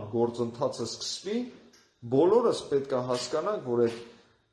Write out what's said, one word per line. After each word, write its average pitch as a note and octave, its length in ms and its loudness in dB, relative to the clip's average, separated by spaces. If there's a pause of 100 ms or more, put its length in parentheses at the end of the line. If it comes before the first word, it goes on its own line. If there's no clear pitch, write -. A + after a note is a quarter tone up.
գործընթացը A#2 800 -2
սկսվի, - 500 -6 (680)
բոլորս E3 600 4
պետք C#3 300 -2
է B2+ 100 2
հասկանանք, C3+ 640 -2
որ A#2+ 140 4
այդ, A2+ 160 2 (540)